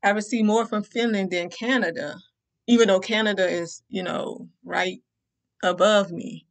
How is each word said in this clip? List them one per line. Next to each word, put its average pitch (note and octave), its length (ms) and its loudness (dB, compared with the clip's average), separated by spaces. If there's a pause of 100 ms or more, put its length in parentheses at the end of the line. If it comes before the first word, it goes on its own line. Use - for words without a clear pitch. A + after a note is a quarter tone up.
I G3+ 60 4
receive G#3+ 340 0
more G#3+ 220 4
from G#3+ 160 -4
Finland G#3 480 -2
than F3 180 -4
Canada, F#3 680 -4 (500)
even A#3 220 6
though F#3+ 120 6
Canada G#3 480 0
is, E3+ 400 -6
you F#3+ 140 -6
know, E3 480 -6 (120)
right F3+ 360 -4 (680)
above F#3+ 480 4
me. E3+ 380 -12